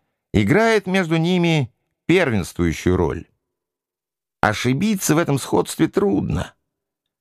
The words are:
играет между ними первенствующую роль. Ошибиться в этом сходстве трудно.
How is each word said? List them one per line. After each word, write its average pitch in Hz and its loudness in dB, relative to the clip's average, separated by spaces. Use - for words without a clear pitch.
играет 190 2
между 180 0
ними 165 0
первенствующую 90 0
роль. 80 -2
Ошибиться 151 0
в 151 2
этом 160 0
сходстве - -2
трудно. - -2